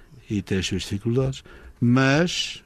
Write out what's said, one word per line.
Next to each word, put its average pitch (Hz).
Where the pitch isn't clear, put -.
e 104
têm 98
as 90
suas 92
dificuldades. 127
Mas, 135